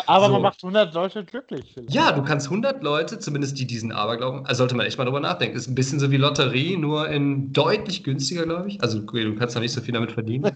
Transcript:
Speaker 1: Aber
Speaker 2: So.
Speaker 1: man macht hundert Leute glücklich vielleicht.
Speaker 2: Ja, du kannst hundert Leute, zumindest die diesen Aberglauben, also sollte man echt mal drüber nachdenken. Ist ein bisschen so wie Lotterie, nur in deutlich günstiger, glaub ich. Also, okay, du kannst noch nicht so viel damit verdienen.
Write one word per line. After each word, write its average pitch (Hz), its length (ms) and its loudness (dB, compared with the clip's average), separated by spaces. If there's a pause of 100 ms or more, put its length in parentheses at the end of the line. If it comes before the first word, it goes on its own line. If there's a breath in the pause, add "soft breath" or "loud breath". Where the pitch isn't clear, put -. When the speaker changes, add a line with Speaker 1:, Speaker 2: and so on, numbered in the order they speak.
Speaker 1:
Aber 190 220 8
Speaker 2:
So. 202 60 6
Speaker 1:
man 196 100 4
macht - 180 0
hundert 185 320 2
Leute 185 320 -4
glücklich 185 480 -10
vielleicht. 123 220 -6
Speaker 2:
Ja, 302 160 6
du 147 120 0
kannst 143 260 -2
hundert 233 340 -2
Leute, 156 360 -2
zumindest 143 380 -4
die 131 80 -2
diesen 113 260 -6
Aberglauben, 120 540 -4
also 127 140 0
sollte 123 160 4
man 110 100 2
echt 107 120 -4
mal 131 80 0
drüber 135 140 0
nachdenken. 147 380 -2
Ist 120 100 -6
ein 127 80 -2
bisschen 135 240 0
so 139 120 4
wie 139 60 4
Lotterie, 143 600 2
nur 151 320 0
in 139 440 0
deutlich 180 500 0
günstiger, 156 400 -2
glaub 170 240 -4
ich. 202 140 -6
Also, 110 180 0
okay, 113 240 -4
du 107 120 0
kannst 120 200 -2
noch 117 60 -2
nicht 120 120 -2
so 120 80 -4
viel 120 120 -6
damit 113 180 -2
verdienen. 120 440 -2